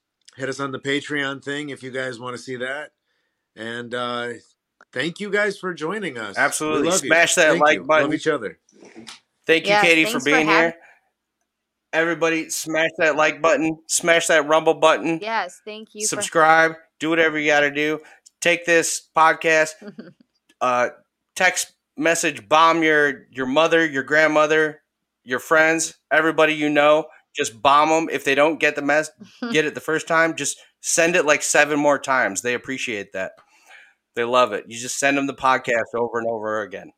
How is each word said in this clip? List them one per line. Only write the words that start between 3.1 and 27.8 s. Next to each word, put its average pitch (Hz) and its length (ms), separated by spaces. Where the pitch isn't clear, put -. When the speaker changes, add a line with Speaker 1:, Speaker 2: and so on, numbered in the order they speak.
Speaker 1:
And, 117 380
uh, 120 400
thank 151 260
you 208 100
guys 202 280
for 185 160
joining 160 440
us. 104 200
We 123 60
Speaker 2:
Absolutely. 156 460
Speaker 1:
love 185 140
you. 139 60
Speaker 2:
Smash 165 260
that 160 160
Speaker 1:
Thank 170 100
Speaker 2:
like 165 180
Speaker 1:
you. - 60
Speaker 2:
button. 151 200
Speaker 1:
Love 151 80
each 151 140
other. 120 320
Speaker 2:
Thank 160 200
you, 196 60
Speaker 3:
Yes, 208 120
Speaker 2:
Katie, 165 220
for 160 60
Speaker 3:
thanks 139 120
for 135 80
Speaker 2:
being 156 160
Speaker 3:
having 165 240
Speaker 2:
here. - 80
Everybody, 165 560
smash 160 500
that 156 180
like 151 240
button. 156 460
Smash 170 400
that 156 200
Rumble 160 280
button. 151 460
Speaker 3:
Yes, 208 440
thank 214 280
you 214 120
for - 100
Speaker 2:
Subscribe. 160 600
Do 151 100
whatever 160 280
you 151 100
gotta 147 240
do. 151 280
Take 170 260
this 165 500
podcast, 160 680
Speaker 3:
<laughs> - 800
Speaker 2:
uh, 123 280
text - 380
message 151 500
bomb 165 340
your, 147 480
your 127 160
mother, 160 400
your 139 180
grandmother, 151 800
your 123 160
friends, 160 580
everybody 156 420
you 151 160
know. 151 380
Just 123 260
bomb 147 300